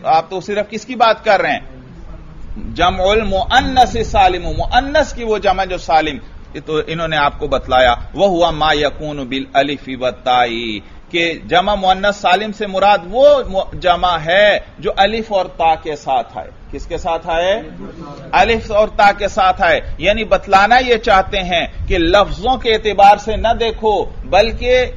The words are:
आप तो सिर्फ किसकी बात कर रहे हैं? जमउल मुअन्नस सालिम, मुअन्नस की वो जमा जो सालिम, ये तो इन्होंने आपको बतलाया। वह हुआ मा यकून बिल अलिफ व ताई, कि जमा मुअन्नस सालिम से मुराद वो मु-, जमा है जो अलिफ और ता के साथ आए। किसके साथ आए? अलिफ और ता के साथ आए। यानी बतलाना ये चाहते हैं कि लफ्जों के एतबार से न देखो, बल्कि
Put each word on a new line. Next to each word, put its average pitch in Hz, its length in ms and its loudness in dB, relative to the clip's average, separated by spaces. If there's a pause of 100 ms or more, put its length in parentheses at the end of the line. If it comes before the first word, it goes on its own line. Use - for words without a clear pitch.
आप 160 240 2
तो 185 100 -6
सिर्फ 202 280 -4
किसकी 226 260 -10
बात 220 300 2
कर 202 160 4
रहे 160 120 0
हैं? - 320 -10 (920)
जमउल 185 480 2
मुअन्नस 240 720 2
सालिम, 190 460 2
मुअन्नस 240 680 -2
की 240 120 -10
वो 214 140 -2
जमा 190 260 0
जो 180 140 -6
सालिम, 156 380 0 (380)
ये 147 60 -12
तो 151 220 -4
इन्होंने 160 340 -4
आपको 143 320 -2
बतलाया। 127 680 2
वह 180 140 2
हुआ 170 220 2
मा 156 220 0
यकून 147 560 -4
बिल 135 180 -6 (100)
अलिफ 139 280 0 (160)
व 127 100 -2
ताई, 117 720 -2 (220)
कि 170 420 -4
जमा 185 280 2
मुअन्नस 190 400 0
सालिम 202 380 0
से 214 140 -6
मुराद 190 400 2
वो 262 380 4
मु-, 185 360 -6
जमा 175 380 2
है 180 480 2 (140)
जो 175 100 -4
अलिफ 220 420 0
और 185 140 0
ता 165 280 0
के 160 220 -8
साथ 131 280 -2 (140)
आए। 76 100 -12 (240)
किसके 143 260 -10
साथ 165 200 -4 (120)
आए? 175 240 0 (800)
अलिफ 220 360 2
और 214 180 2
ता 208 240 4
के 202 160 -2
साथ 190 340 0
आए। 160 380 0
यानी 208 240 0
बतलाना 196 520 4
ये 254 220 2
चाहते 202 400 2
हैं 175 480 -4
कि 196 120 0
लफ्जों 180 600 2
के 247 100 -6
एतबार 208 500 4
से 214 180 -6
न 185 60 -6
देखो, 220 720 -2 (120)
बल्कि 220 400 0 (300)